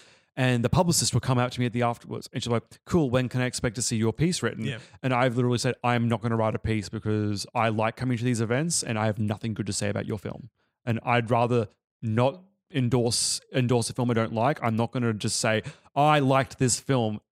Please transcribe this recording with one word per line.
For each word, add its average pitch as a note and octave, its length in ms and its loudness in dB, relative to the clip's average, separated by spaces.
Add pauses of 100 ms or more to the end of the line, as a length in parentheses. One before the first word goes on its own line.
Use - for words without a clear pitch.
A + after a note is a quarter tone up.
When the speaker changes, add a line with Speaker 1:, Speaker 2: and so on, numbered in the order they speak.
(360)
Speaker 1:
and B2+ 280 2
the A#2 40 0
publicist E3+ 440 2
will A#2+ 80 2
come C3 180 0
out B2 140 0
to - 80 -4
me B2 60 2
at A#2 60 -4
the A#2+ 100 0
afterwards, A#2+ 500 -4
and A2+ 100 -6
she's A#2 80 -4
like, A2+ 120 0 (240)
"Cool, D3+ 240 2
when B2+ 180 2
can B2+ 120 -2
I B2+ 60 0
expect A#2+ 300 -4
to B2 60 -4
see - 140 0
your A2 160 2
piece E3 320 0
written?" A2+ 200 -4
Speaker 2:
Yeah. B2+ 140 -4 (240)
Speaker 1:
And C3 100 0
I've B2 240 2
literally B2 220 2
said, B2 240 0
"I'm A#2+ 260 2
not A2+ 140 0
gonna A#2 140 0
write A2 180 2
a - 60 -6
piece A2 280 -2
because G#2+ 640 -2
I A2+ 160 2
like A2 280 0
coming B2 200 -2
to A2 80 -4
these B2 160 0
events, C3 440 0
and A2+ 140 -2
I G#2+ 80 0
have G#2 120 0
nothing G#2+ 360 -4
good G#2 120 -4
to G#2 60 -4
say G2+ 180 -2
about G2+ 160 -4
your G#2+ 120 -6
film, - 300 -12 (380)
and A2+ 180 -2
I'd A#2+ 260 0
rather A#2 380 2 (320)
not A#2+ 420 0 (300)
endorse, A#2+ 680 0 (120)
endorse B2 380 0
a - 20 -10
film B2 180 -2
I A#2 40 2
don't A2 180 0
like." A#2+ 300 0
I'm A2+ 140 0
not A#2 160 0
gonna A#2+ 220 0
just G#2 260 -2
say, A2 220 0 (340)
"I D3 240 6
liked C3+ 400 2
this B2+ 200 2
film," A2+ 400 0 (120)